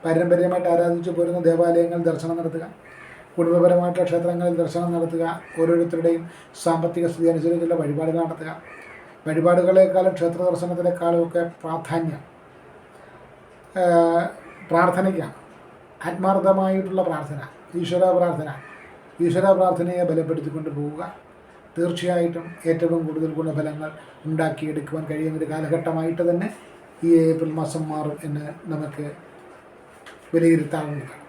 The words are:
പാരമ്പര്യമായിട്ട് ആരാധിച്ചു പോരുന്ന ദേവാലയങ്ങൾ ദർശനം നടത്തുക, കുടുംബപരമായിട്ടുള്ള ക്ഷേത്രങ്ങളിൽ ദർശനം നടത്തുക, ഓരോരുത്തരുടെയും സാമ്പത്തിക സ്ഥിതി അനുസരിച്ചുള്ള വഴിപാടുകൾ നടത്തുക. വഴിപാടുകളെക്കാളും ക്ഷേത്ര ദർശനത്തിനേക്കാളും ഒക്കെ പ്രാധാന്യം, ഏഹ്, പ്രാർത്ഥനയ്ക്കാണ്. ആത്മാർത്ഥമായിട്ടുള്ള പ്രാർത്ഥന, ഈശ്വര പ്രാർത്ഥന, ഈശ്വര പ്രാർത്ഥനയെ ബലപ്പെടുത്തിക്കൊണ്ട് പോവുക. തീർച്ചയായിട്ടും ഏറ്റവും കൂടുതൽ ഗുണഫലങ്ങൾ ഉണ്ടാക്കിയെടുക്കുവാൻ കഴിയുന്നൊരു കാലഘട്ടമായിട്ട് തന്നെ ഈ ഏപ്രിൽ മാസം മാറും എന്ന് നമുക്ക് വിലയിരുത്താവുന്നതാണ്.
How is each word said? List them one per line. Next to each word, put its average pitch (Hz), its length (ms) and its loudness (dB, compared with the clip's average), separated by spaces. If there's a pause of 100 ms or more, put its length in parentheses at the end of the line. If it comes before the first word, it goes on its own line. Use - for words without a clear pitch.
പാരമ്പര്യമായിട്ട് 175 640 2
ആരാധിച്ചു 170 420 2
പോരുന്ന 170 280 0
ദേവാലയങ്ങൾ 170 600 2 (100)
ദർശനം 165 280 -4
നടത്തുക, 165 280 -6 (720)
കുടുംബപരമായിട്ടുള്ള 175 720 4
ക്ഷേത്രങ്ങളിൽ 175 540 0
ദർശനം 170 320 -2
നടത്തുക, 170 460 -2 (180)
ഓരോരുത്തരുടെയും 170 720 2 (340)
സാമ്പത്തിക 170 440 0
സ്ഥിതി 165 220 2
അനുസരിച്ചുള്ള 165 520 0
വഴിപാടുകൾ 160 440 -2
നടത്തുക. 160 360 -10 (680)
വഴിപാടുകളെക്കാളും 180 840 4
ക്ഷേത്ര 170 260 -2 (100)
ദർശനത്തിനേക്കാളും 170 800 0
ഒക്കെ 170 240 -2 (120)
പ്രാധാന്യം, 160 580 -4 (1600)
ഏഹ്, 170 440 4 (440)
പ്രാർത്ഥനയ്ക്കാണ്. 180 640 2 (760)
ആത്മാർത്ഥമായിട്ടുള്ള 190 1000 2
പ്രാർത്ഥന, 143 300 -6 (400)
ഈശ്വര 175 240 0 (140)
പ്രാർത്ഥന, 165 320 0 (720)
ഈശ്വര 175 300 2
പ്രാർത്ഥനയെ 180 520 2
ബലപ്പെടുത്തിക്കൊണ്ട് 156 680 -2
പോവുക. 147 340 -6 (760)
തീർച്ചയായിട്ടും 170 760 -2 (100)
ഏറ്റവും 165 420 0
കൂടുതൽ 156 260 -4
ഗുണഫലങ്ങൾ 151 560 -6 (360)
ഉണ്ടാക്കിയെടുക്കുവാൻ 156 840 -4
കഴിയുന്നൊരു 156 420 -4
കാലഘട്ടമായിട്ട് 165 800 -2
തന്നെ 180 180 -2 (560)
ഈ 165 140 6
ഏപ്രിൽ 160 420 2
മാസം 156 300 -4
മാറും 151 340 -4
എന്ന് 147 300 -8 (120)
നമുക്ക് 147 460 -8 (1200)
വിലയിരുത്താവുന്നതാണ്. 151 960 0